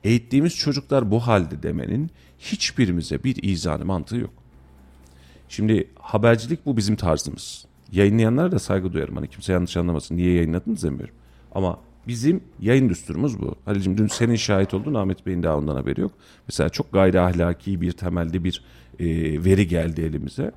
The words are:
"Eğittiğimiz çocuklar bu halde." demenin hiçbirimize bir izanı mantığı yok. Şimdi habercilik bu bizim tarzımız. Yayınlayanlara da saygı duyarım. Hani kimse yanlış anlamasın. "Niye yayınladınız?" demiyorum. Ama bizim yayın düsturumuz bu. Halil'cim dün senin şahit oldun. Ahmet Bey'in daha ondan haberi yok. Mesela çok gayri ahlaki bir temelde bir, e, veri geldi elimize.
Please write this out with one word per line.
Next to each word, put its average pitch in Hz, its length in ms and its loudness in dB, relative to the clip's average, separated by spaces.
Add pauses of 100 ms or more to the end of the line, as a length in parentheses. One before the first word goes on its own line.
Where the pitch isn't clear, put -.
"Eğittiğimiz 120 520 2
çocuklar 135 540 0
bu 113 100 4
halde." 90 420 2
demenin 78 480 -2 (280)
hiçbirimize 87 840 -2
bir 127 180 -2
izanı 82 420 -2
mantığı 92 320 -4
yok. 117 140 -4 (1160)
Şimdi 107 420 0 (100)
habercilik 117 680 0
bu 135 100 0
bizim 104 200 0
tarzımız. - 680 -4 (280)
Yayınlayanlara 113 600 4
da - 60 0
saygı 92 340 -2
duyarım. 78 240 -4
Hani 73 120 -6
kimse - 240 -4
yanlış 90 240 0
anlamasın. 85 400 -2
"Niye 90 180 4
yayınladınız?" 87 480 0
demiyorum. 69 320 -4 (400)
Ama 95 260 -2 (280)
bizim 120 360 0 (160)
yayın 123 280 4
düsturumuz 95 520 -2
bu. 65 140 -4 (100)
Halil'cim 98 340 0
dün 107 80 4
senin 117 300 0
şahit 98 380 0
oldun. 127 200 -2
Ahmet 98 320 -2
Bey'in 90 160 -2
daha 80 140 2
ondan 73 200 -2
haberi 69 240 -4
yok. 196 120 -2 (360)
Mesela 80 200 0
çok - 240 -6
gayri 95 280 6
ahlaki 87 600 0
bir 90 120 -2
temelde 87 520 -4
bir, 90 200 -4 (340)
e, 87 60 -4 (400)
veri 95 240 6
geldi 82 320 -2
elimize. 78 560 -4